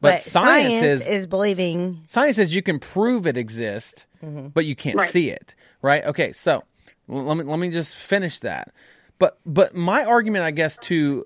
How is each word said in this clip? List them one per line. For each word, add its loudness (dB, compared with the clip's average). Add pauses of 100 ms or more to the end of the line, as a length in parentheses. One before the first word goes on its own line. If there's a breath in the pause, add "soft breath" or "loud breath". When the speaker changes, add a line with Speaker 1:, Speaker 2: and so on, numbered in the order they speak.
Speaker 1:
But 6
Speaker 2:
But 0
Speaker 1:
science 4
Speaker 2:
science 2
Speaker 1:
is -10
Speaker 2:
is -2
believing. -2
Speaker 1:
Science 2
is 2
you 0
can -2
prove 0
it 0
exists, -8 (160)
Speaker 2:
Mm-hmm. -14
Speaker 1:
but -2
you -4
can't -4
Speaker 3:
Right. 0
Speaker 1:
see 2
it, -14 (260 soft breath)
right? 2
Okay, -2
so 0 (460 soft breath)
l-, -6
let -2
me, -4
let -4
me -2
just -6
finish -4
that. -8 (460 soft breath)
But, 2
but 2
my 0
argument, 2
I -2
guess, -2 (120)
to 0